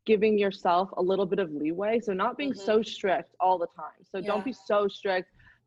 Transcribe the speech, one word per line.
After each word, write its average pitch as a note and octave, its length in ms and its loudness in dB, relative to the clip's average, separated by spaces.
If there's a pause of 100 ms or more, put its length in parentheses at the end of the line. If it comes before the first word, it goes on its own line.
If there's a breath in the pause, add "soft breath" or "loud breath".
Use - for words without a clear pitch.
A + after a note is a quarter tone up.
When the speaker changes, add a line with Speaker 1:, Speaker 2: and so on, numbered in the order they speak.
Speaker 1:
giving G#3+ 320 4
yourself F#3+ 600 0
a - 40 0
little F#3 240 2
bit G3 140 -2
of E3 120 -2
leeway. E3+ 480 -2
So A3 140 -4
not A3 240 -2
being C#4+ 160 -4
Speaker 2:
Mm-hmm. - 120 -10
Speaker 1:
so A3 160 4
strict F3+ 580 -2
all F#3 180 4
the E3+ 100 -2
time. - 360 -14
So F#3+ 180 -10
don't G#3 180 -2
Speaker 2:
Yeah. G3+ 40 -8
Speaker 1:
be B3+ 100 -6
so G#3 340 0
strict G3 420 -4 (380 soft breath)